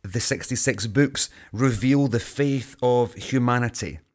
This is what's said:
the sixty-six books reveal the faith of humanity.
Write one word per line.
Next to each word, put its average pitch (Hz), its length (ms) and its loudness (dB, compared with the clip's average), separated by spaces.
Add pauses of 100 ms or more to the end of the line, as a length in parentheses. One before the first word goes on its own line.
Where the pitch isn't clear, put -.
the 104 180 -6
sixty-six 113 680 -2
books 131 420 2 (220)
reveal 131 560 2
the 117 120 0
faith 139 640 -2
of 123 340 2
humanity. 120 840 0 (160)